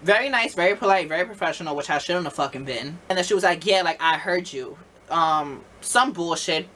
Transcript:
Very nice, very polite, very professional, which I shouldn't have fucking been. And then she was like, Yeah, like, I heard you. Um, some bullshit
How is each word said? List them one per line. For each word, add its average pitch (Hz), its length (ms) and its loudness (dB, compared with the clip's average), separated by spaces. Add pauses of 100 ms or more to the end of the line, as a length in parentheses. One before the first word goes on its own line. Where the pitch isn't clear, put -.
Very 214 260 4
nice, 240 260 0
very 180 200 2
polite, 196 340 2
very 165 160 0
professional, 170 520 -4
which 143 120 -4
I 151 100 0
shouldn't 175 260 -2
have 147 100 -6
fucking 135 300 -4
been. 135 340 -8 (100)
And 185 80 0
then 180 80 0
she 196 100 0
was 185 100 2
like, 175 200 2
Yeah, 190 180 4
like, 165 180 0
I 160 160 4
heard 180 360 -2
you. - 240 -10 (340)
Um, 156 520 2 (180)
some 254 320 2
bullshit 170 640 -2